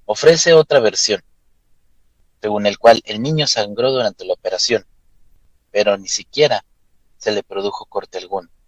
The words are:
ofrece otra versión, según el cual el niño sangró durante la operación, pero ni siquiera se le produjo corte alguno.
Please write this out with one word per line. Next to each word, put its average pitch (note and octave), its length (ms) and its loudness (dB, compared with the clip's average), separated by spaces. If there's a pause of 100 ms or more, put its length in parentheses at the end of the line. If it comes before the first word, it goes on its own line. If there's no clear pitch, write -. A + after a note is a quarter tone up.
ofrece D#3+ 480 4
otra D3+ 240 4
versión, G#2+ 440 0 (1200)
según G#2 260 -2
el G2+ 120 -2
cual A2+ 260 6
el G#2+ 160 -10
niño D3 260 -2
sangró A2 440 -2
durante A2+ 340 -4
la F#2 100 -4
operación, F#2+ 520 -4 (840)
pero G#2 240 2
ni G2 120 -14
siquiera B2+ 560 -2 (540)
se G#2+ 140 -4
le G2+ 100 -2
produjo G2 440 -8
corte F#2+ 320 -10
alguno. F2+ 300 -10 (200)